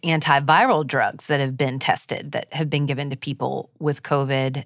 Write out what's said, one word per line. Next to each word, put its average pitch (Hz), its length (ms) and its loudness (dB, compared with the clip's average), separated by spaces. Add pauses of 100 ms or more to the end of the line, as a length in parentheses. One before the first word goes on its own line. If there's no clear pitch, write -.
antiviral 156 800 4
drugs 123 400 -2
that 147 140 2
have 135 180 -2
been 135 220 0
tested, - 540 -2
that - 200 -6
have 151 160 -2
been 143 160 0
given 139 240 -2
to 135 80 -6
people 135 640 -6
with 147 240 -2
covid, 135 640 0